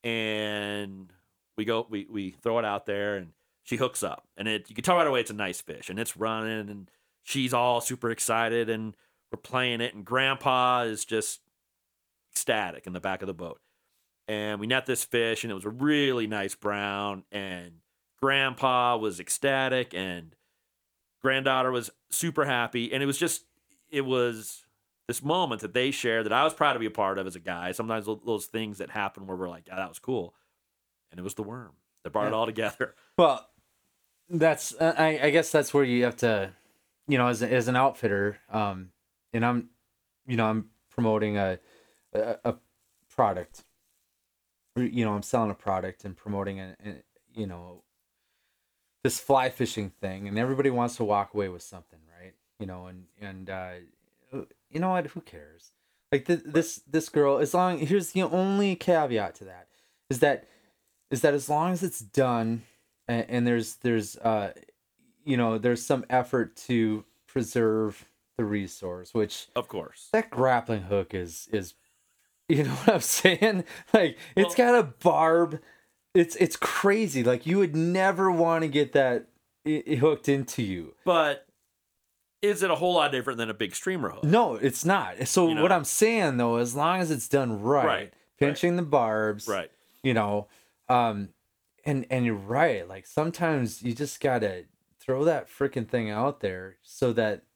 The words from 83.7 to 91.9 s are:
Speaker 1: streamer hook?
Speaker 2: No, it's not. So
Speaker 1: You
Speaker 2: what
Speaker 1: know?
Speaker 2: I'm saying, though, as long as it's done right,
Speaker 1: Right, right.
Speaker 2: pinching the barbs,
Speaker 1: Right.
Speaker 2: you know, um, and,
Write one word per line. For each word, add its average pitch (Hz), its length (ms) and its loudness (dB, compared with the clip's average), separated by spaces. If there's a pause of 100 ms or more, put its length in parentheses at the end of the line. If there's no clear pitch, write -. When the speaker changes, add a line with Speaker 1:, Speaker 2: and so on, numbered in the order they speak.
Speaker 1:
streamer 175 360 -4
hook? - 140 -8
Speaker 2:
No, 175 300 4
it's 123 300 0
not. 135 440 0
So 175 200 4
Speaker 1:
You 156 120 2
Speaker 2:
what 170 100 6
Speaker 1:
know? 196 60 8
Speaker 2:
I'm 151 80 0
saying, 208 520 2
though, 117 200 2
as 120 180 0
long 165 260 2
as 165 100 0
it's 139 180 -2
done 120 340 2
right, 131 220 4
Speaker 1:
Right, 101 140 2
right. - 160 -10 (240)
Speaker 2:
pinching 147 380 2
the 180 60 0
barbs, 110 640 2
Speaker 1:
Right. 95 220 -2 (320)
Speaker 2:
you 127 120 2
know, 104 320 0 (420)
um, 110 420 2 (540)
and, 139 260 -2